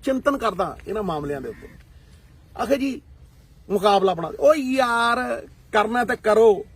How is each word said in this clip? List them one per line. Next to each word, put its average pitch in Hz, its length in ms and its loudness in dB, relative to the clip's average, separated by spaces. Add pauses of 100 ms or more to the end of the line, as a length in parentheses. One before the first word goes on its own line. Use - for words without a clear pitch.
ਚਿੰਤਨ 269 340 0
ਕਰਦਾ 185 380 -4 (100)
ਇਹਨਾਂ 208 160 -6
ਮਾਮਲਿਆਂ 147 380 -6
ਦੇ 123 80 -12
ਉੱਤੇ। - 200 -16 (880)
ਆਖੇ 247 200 0
ਜੀ 262 240 -6 (680)
ਮੁਕਾਬਲਾ 196 460 2
ਬਣਾ, 165 260 -8
ਓ 302 140 6
ਯਾਰ 247 920 -2 (260)
ਕਰਨਾ 220 320 0
ਤਾਂ 240 140 -4
ਕਰੋ 214 460 4 (120)